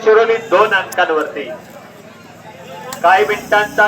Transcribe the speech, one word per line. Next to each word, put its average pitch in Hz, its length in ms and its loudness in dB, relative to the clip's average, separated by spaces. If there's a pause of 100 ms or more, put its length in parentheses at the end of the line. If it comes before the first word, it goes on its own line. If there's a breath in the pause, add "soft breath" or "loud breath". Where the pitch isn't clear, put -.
शिरोली 226 340 4 (120)
दोन 196 240 2
अंकांवरती. 156 760 -2 (1500)
काही 196 240 4
मिनिटांचा 208 640 0